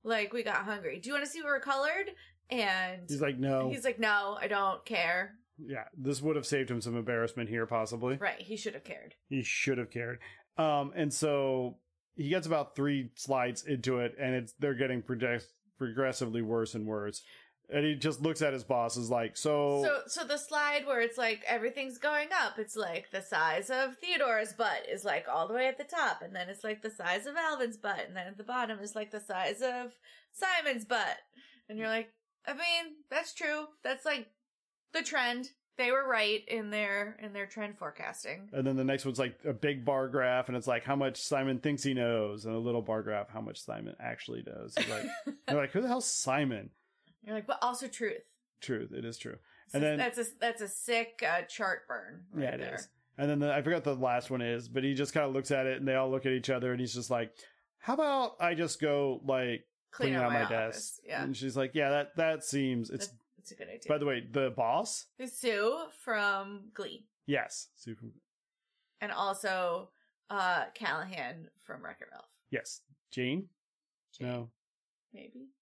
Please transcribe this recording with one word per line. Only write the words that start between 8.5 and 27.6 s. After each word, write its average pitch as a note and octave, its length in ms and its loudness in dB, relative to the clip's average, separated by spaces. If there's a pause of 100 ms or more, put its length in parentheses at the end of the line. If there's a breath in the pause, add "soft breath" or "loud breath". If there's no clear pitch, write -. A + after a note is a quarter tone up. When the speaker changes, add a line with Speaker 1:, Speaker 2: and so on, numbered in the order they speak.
Speaker 1:
should G#3+ 180 -4
have - 100 -12
cared. - 300 -14 (120)
Speaker 2:
He C3+ 160 -2
should - 340 2
have A#2+ 140 -4
cared. A#2+ 280 -6 (380 loud breath)
Um, D3 380 4
and D3+ 180 2
so C3+ 640 2 (380)
he C#3+ 140 -2
gets F3 180 2
about D#3 280 2
three C#3 400 2
slides B2 500 0
into B2+ 340 2
it, A#2+ 200 0
and B2+ 160 2
it's, A#2+ 180 -2
they're C#3+ 200 2
getting B2+ 280 2
prode-, A#2+ 420 0 (340)
progressively A#2+ 640 2
worse A2+ 340 2
and G#2+ 120 -2
worse. G#2 340 -2 (500 loud breath)
And D3 140 4
he D3+ 100 4
just C#3 260 0
looks D#3+ 200 2
at D3 120 6
his B2+ 100 -4
boss, A#2+ 340 2
is A#2 140 0
like, A#2 260 2
"So" C#3+ 460 4
Speaker 1:
So, C#4+ 180 4 (200)
so B3+ 60 -4
the D4 100 0
slide D4 500 0
where B3 140 2
it's A#3 180 0
like, A3 260 0
everything's A#3+ 540 -2
going D4+ 340 2
up, C4 240 2
it's, G#3+ 180 -6
like, F3 360 -4
the F#3+ 100 -2
size E3+ 480 2
of C4 280 0
Theodora's B3 560 2
butt A3+ 360 0
is, G3 160 -4
like, D#3 240 0
all E3 180 2
the G#3+ 60 -4
way B3+ 140 2
at C4 100 -2
the C#4+ 60 -6
top, D4+ 400 0
and F#3+ 120 -12
then F3+ 140 -6
it's, G3+ 140 -12
like, G#3+ 180 -4
the A3 80 -6
size G3 380 -2
of D4 80 -8
Alvin's C4+ 420 -2